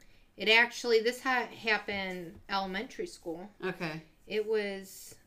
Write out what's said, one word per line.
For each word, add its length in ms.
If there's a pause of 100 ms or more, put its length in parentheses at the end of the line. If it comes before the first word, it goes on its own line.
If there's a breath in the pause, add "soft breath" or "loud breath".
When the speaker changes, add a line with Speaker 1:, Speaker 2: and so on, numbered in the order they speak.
(380 soft breath)
Speaker 1:
It 120
actually, 520
this 200
ha-, 260 (140)
happened 720 (160)
elementary 580
school. 420 (140)
Speaker 2:
Okay. 380 (260)
Speaker 1:
It 200
was, 680 (100)